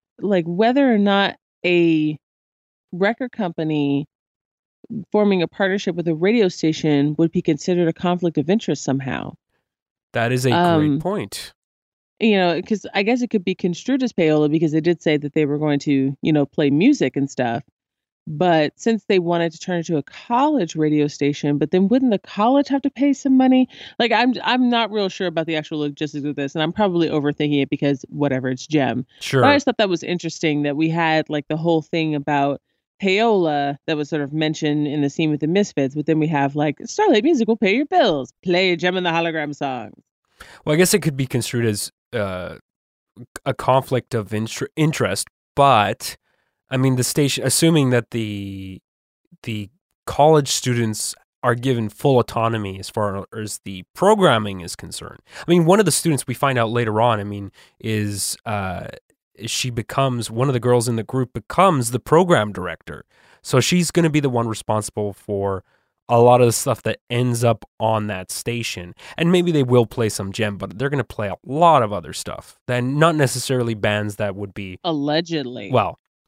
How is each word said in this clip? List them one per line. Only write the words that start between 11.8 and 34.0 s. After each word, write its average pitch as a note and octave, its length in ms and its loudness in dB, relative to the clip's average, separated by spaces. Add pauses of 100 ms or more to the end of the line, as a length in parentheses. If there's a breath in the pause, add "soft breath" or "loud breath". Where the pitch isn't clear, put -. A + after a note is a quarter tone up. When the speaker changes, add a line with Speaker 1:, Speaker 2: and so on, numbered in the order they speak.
Speaker 1:
you G#3+ 180 4
know, F3 240 2
'cause G3 320 -4
I G3+ 120 0
guess A#3+ 180 0
it A#3+ 80 -4
could G3+ 140 0
be F#3 100 -2
construed B3+ 480 -2
as B3 100 -2
payola D#3 380 4
because D#3 220 2
they D#3+ 100 0
did E3+ 180 0
say D#3 160 2
that C#3+ 160 -6
they D#3 140 0
were C#3+ 120 -2
going D3 220 0
to, C#3 400 0
you D#3+ 140 0
know, D3 100 4
play D3 240 0
music D#3 480 2
and C#3 140 -2
stuff. A#2 320 -4 (640)
But D#3+ 520 2
since A3+ 280 -2
they G3 120 2
wanted E3+ 340 0
to E3 60 -20
turn F3 220 -4
it D#3+ 60 -8
to E3 100 0
a C#3 60 -2
college B3+ 760 -2
radio D3+ 320 2
station, D3 500 -2
but D#3 120 0
then F#3+ 180 2
wouldn't B3+ 240 2
the G3 60 2
college C4 500 0
have C4+ 140 -2
to C#4+ 80 -2
pay C#4 240 0
some C4+ 220 2
money? C4 300 4 (320 loud breath)
Like, A#3 140 2
I'm, A#3+ 220 4 (100)
I'm B3 240 2
not A#3 240 0
real G#3 160 0
sure F#3 180 -6
about D#3+ 200 -2
the E3 100 -2
actual D3+ 220 -4
logistics D3 480 -4
of D3 100 -6
this, C#3 180 -6
and D#3+ 80 -2
I'm E3 100 -2
probably E3+ 360 0
overthinking D3 540 0
it C3+ 80 -4
because C#3+ 400 -2
whatever, C3+ 380 -2
it's C3 180 -6
Jem. B2+ 400 0 (140 soft breath)
Speaker 2:
Sure. C3+ 200 0
Speaker 1:
But B3+ 80 6
I C#4+ 80 6
just C#4+ 80 -2
thought A#3+ 140 -2
that G#3 100 2
was F3 160 -2
interesting D#3 580 -2
that C#3+ 140 -2
we D#3+ 140 0
had, D#3+ 400 0
like, D3+ 180 -4
the D3+ 80 -4
whole E3 260 2
thing D#3+ 320 -2
about C#3+ 460 -2 (420)
payola F#3 840 2
that D#3+ 100 -2
was D3 140 -4